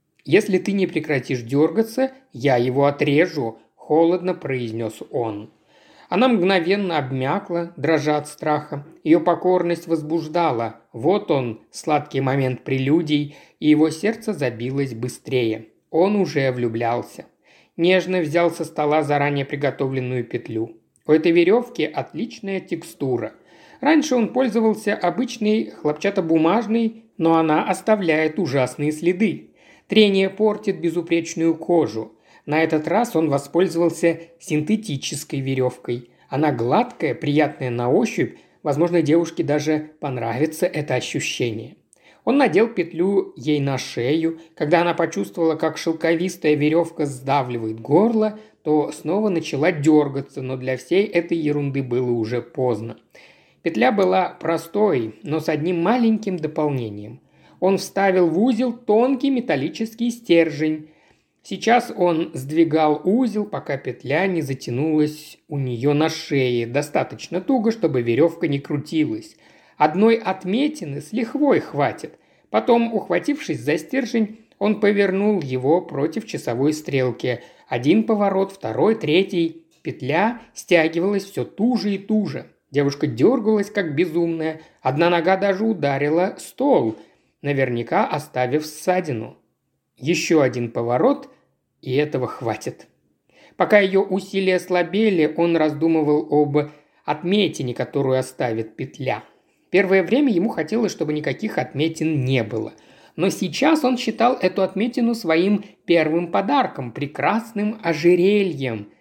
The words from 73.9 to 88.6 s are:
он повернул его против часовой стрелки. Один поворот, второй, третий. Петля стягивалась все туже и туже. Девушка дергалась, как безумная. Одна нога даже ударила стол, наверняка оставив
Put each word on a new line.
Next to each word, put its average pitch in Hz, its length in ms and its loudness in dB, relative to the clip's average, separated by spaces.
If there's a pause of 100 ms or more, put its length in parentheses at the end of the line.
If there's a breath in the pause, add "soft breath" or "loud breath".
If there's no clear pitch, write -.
он 208 180 0
повернул 202 640 2
его 135 380 0
против 165 440 -4
часовой 131 480 -2
стрелки. 127 680 -2 (260 loud breath)
Один 147 380 2
поворот, 196 480 0
второй, 165 420 0
третий. 170 720 0 (160)
Петля 160 580 -2 (140)
стягивалась 170 720 2
все - 200 -6
туже 208 500 0
и - 40 -2
туже. 160 480 -2 (240)
Девушка 143 380 0
дергалась, 202 600 2
как 160 260 -4
безумная. 165 640 -2 (220 loud breath)
Одна 151 280 2
нога 180 260 2
даже 196 280 0
ударила 151 760 0
стол, 160 560 0 (480 loud breath)
наверняка 135 640 0
оставив 143 580 -2